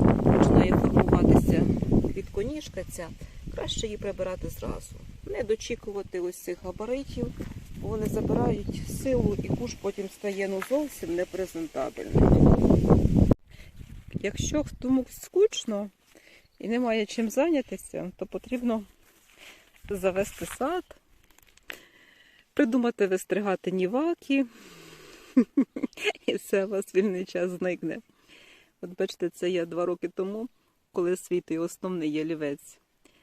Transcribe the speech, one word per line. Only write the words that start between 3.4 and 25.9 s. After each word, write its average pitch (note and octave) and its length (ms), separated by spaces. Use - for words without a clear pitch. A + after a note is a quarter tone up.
краще - 320
її G#3 100
прибирати F#3 520
зразу. - 480
Не G#3 160
дочікувати G3+ 800
ось F3+ 160
цих F3 280
габаритів, B3 640
бо - 120
вони G#3+ 180
забирають A3 840
силу, A#3 400
і - 60
куш - 260
потім G3 340
стає, G3 400
ну, F#3+ 200
зовсім B3+ 460
непрезентабельним. - 1400
Якщо - 520
комусь B3+ 400
скучно G#3+ 680
і - 100
немає A3+ 380
чим A3+ 240
зайнятися, B3+ 840
то F#3+ 100
потрібно A#3+ 560
завести F#3+ 560
сад, D#4+ 380
придумати A#3+ 520
вистригати F#3+ 640
ніваки, C4 760
<laughs> - 920